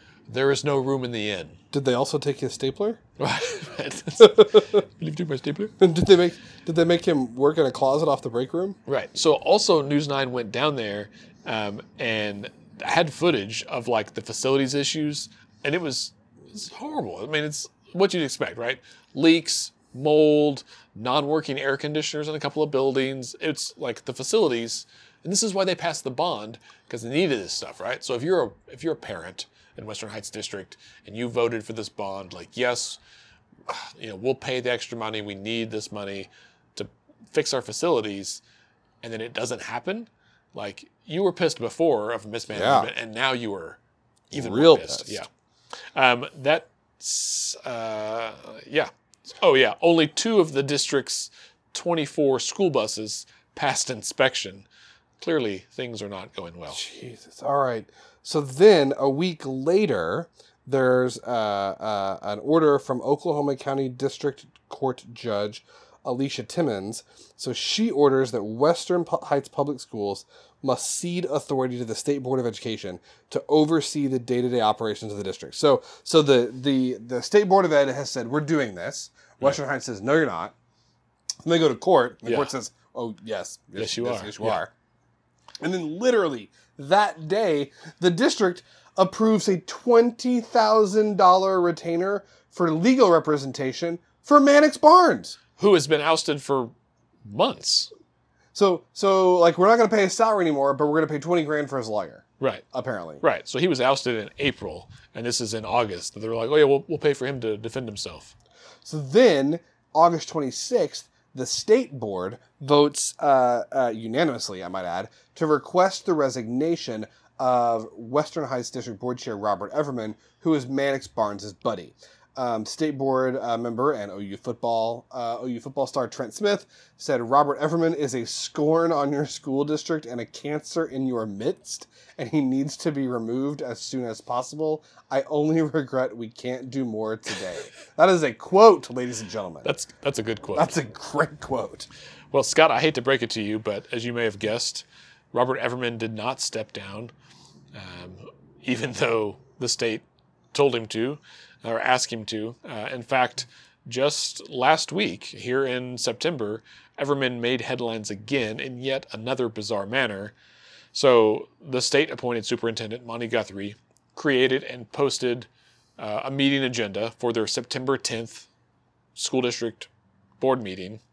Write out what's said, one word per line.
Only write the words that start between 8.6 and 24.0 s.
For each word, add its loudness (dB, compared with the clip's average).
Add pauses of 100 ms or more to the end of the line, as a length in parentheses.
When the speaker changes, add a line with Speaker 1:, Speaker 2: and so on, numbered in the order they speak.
Speaker 1:
Right. -2
So 6
also 4
News 0
Nine -2
went -6
down 0
there, -6 (360)
um, -6 (160)
and -4 (320)
had 0
footage -2
of, -8
like, -2
the -10
facilities -2
issues, -4 (360)
and -2
it 0
was, -8 (360)
it's -16
horrible. -10
I -10
mean, -2
it's -10 (240)
what 2
you'd 0
expect, -6
right? -4 (340)
Leaks, 2 (240)
mold, 4 (320)
non-working -2
air 0
conditioners -4
in -6
a -8
couple -2
of -2
buildings. -2
It's, -6
like, -8